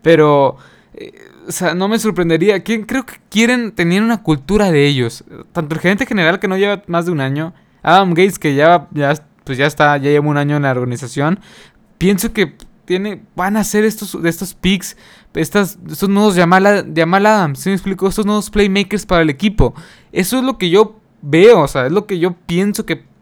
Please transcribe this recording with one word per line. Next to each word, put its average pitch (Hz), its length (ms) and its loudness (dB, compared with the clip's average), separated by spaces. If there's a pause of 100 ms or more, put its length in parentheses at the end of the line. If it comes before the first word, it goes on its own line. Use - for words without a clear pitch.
Pero, 147 540 4 (380)
eh, - 180 -20 (340)
o 170 60 -12
sea, 170 220 -2
no 190 140 -2
me 226 100 0
sorprendería. 175 640 0
¿Quién? 220 220 -4
Creo 262 220 -6
que - 80 -20 (160)
quieren, 233 420 0
tenían 180 320 0
una 226 180 -2
cultura 185 480 0
de 143 160 4
ellos. 127 380 -2 (280)
Tanto 160 240 -6
el 165 40 -6
gerente 196 260 0
general, 185 340 0
que 214 80 -4
no 190 80 -2
lleva 202 320 -2
más 170 180 -2
de 180 60 -4
un 151 80 -2
año, 143 340 -6 (280)
Adam 180 280 4
Gates, 180 280 2
que 147 160 -2
ya, 170 360 4
ya, 147 240 -2 (300)
pues, 127 140 -8
ya 139 80 2
está, 147 300 2
ya 139 140 -2
lleva 147 180 2
un 147 80 0
año 143 200 -2
en 143 60 -2
la 135 100 0
organización. 127 680 -4 (600)
Pienso 190 340 0
que - 220 -4 (300)
tiene, 185 380 -6 (140)
van 190 200 -2
a 220 40 0
hacer 208 240 0
estos, 214 360 -4
de 165 80 0
estos 165 260 -6
picks, 185 420 -2 (380)
estas, 170 440 -2 (120)
estos 196 180 -4
nuevos 202 260 2
Jamal, 190 640 2
Jamal 180 300 2
Adams, 180 320 0
¿sí 175 100 -6
me 196 60 0
explico? 190 340 -4
Estos 202 160 -2
nuevos 208 240 -2
playmakers 202 560 0
para 175 160 0
el 160 80 2
equipo. 147 460 0 (360)
Eso 190 280 -2
es 254 60 -2
lo 262 120 -2
que 180 140 -2
yo 208 280 2 (220)
veo, 175 400 6
o 139 80 0
sea, 131 160 -2
es 139 80 -2
lo 208 140 -2
que 190 120 -6
yo 175 140 0
pienso 202 540 -4
que 151 180 -6 (180)